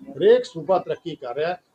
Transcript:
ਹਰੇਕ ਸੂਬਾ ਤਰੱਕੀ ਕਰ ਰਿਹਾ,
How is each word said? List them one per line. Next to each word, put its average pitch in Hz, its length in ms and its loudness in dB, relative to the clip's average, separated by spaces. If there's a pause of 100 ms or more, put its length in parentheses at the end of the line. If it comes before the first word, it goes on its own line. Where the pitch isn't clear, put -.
(180)
ਹਰੇਕ 233 260 6
ਸੂਬਾ 165 340 -2
ਤਰੱਕੀ 165 380 -8
ਕਰ 120 180 -10
ਰਿਹਾ, 165 220 -2 (180)